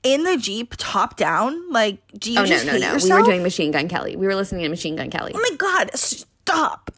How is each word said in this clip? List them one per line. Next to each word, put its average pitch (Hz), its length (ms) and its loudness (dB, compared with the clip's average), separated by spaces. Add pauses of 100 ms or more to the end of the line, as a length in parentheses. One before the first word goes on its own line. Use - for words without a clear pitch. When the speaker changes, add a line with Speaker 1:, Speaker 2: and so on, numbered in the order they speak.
Speaker 1:
in 277 200 2
the 370 120 2
Jeep, 226 440 -6
top - 360 -2
down. 247 560 0
Like, 214 300 0 (160)
do 220 140 -6
you 233 80 2
Speaker 2:
Oh, - 20 4
no, 196 60 2
Speaker 1:
just - 180 2
Speaker 2:
no, - 60 -2
Speaker 1:
hate - 100 2
Speaker 2:
no. - 120 0
Speaker 1:
yourself? 359 200 2
Speaker 2:
We 359 60 8
were - 60 6
doing 180 180 4
Machine 180 280 0
Gun 151 160 0
Kelly. - 280 -6
We 190 100 -4
were 196 100 2
listening 190 280 -4
to 147 60 -2
Machine 160 260 -6
Gun - 160 -8
Kelly. - 240 -6
Speaker 1:
Oh 415 40 -4
my 453 180 0
God, 370 380 0
stop. - 1040 -2